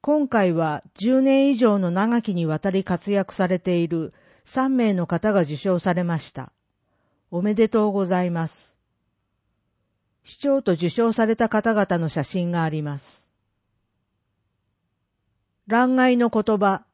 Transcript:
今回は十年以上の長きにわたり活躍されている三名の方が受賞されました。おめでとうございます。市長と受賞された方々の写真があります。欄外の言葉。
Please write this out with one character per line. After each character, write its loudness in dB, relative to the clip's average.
今 0
回 2
は -2
十 0
年 4
以 2
上 2
の 0
長 0
き -4
に -2
わ -2
た -2
り 0
活 -4
躍 -2
さ -2
れ 0
て 0
い 0
る -6
三 -2
名 2
の -2
方 0
が 4
受 -2
賞 -2
さ 0
れ 0
ま -2
し -16
た。 -14
お -4
め 0
で 4
と 2
う -2
ご 0
ざ 0
い -2
ま -2
す。 -16
市 -20
長 0
と 0
受 0
賞 0
さ 0
れ 0
た 0
方 0
々 0
の -2
写 -4
真 -4
が -2
あ -2
り -4
ま -8
す。 -20
欄 2
外 4
の 2
言 0
葉。 0